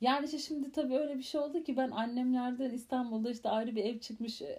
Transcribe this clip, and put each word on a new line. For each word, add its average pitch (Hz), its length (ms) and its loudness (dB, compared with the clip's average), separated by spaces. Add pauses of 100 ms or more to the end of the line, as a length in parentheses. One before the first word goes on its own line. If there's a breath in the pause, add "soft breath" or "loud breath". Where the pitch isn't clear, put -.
Yani 269 240 4
işte 302 120 -4
şimdi 285 340 -4
tabii 262 260 0
öyle 285 200 0
bir 262 60 -4
şey 302 180 0
oldu 302 220 -2
ki 254 140 0
ben 262 140 2
annemlerden 247 800 2
İstanbul'da 233 600 0
işte 226 180 -2
ayrı 226 260 2
bir 208 100 2
ev 233 140 -2
çıkmış, 226 420 -6 (180)